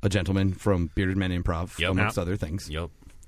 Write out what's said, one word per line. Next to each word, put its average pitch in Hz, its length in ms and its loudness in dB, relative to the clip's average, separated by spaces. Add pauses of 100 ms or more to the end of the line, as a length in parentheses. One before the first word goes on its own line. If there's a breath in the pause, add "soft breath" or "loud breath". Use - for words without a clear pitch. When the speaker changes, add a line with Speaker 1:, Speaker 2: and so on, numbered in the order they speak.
Speaker 1:
a 104 60 4
gentleman 95 460 2
from 90 400 2
Bearded 95 220 0
Men 92 140 0
Improv, 87 480 -2
Speaker 2:
Yep. 87 120 2
Speaker 1:
amongst 104 260 2
Speaker 3:
Yep. 98 60 0
Speaker 1:
other 90 140 -2
things. 76 340 -6
Speaker 2:
Yep. 80 200 -6 (380)